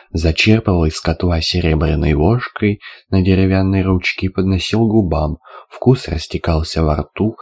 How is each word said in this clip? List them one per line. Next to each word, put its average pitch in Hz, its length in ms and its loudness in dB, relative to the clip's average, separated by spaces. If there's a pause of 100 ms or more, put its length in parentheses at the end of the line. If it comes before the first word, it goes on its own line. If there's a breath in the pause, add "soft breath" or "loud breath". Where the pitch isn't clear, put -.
(120)
зачерпывал 85 760 2
из 80 140 -2
котла 85 420 -2
серебряной 78 720 0
ложкой 101 680 0 (300 loud breath)
на 95 120 2
деревянной 95 600 2
ручке 95 460 -2
и - 20 -2
подносил 95 580 0
к 104 40 0
губам. 80 460 0 (320 loud breath)
Вкус - 380 0
растекался 80 760 -4
во 76 140 0
рту, - 440 -4